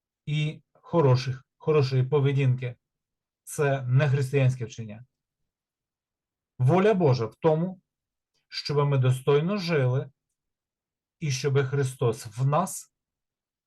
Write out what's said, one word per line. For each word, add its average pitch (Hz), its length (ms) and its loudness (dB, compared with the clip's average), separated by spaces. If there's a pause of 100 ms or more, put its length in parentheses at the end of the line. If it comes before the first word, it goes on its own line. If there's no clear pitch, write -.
(260)
і 151 360 -4 (120)
хороших, 131 720 0 (120)
хорошої 135 460 2
поведінки. 131 720 0 (680)
Це 139 380 -2
не 131 280 2
християнське 131 560 0
вчення. 107 400 -14 (1500)
Воля 185 360 4
Божа 127 320 2
в - 100 -12
тому, 165 460 -2 (640)
щоб - 300 -6
ми 143 200 2
достойно 143 600 2
жили 147 540 -2 (1080)
і 151 120 -4
щоб 135 340 0
Христос 127 720 -4
в 131 100 0
нас 160 460 -4 (720)